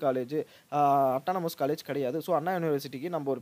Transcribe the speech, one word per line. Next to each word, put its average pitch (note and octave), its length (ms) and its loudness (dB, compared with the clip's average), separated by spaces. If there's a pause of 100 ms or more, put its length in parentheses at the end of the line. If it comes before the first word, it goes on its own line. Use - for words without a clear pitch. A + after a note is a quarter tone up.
college, C3 440 0 (280)
ஆ, C#3 480 4
autonomous F3 380 -4
college D3 260 0
கிடையாது. C#3 360 -2
So, E3+ 160 0
அண்ணா F3 200 0
யூனிவர்சிட்டிக்கு C#3+ 520 -2
நம்ம D#3 220 -2
ஒரு B2+ 120 0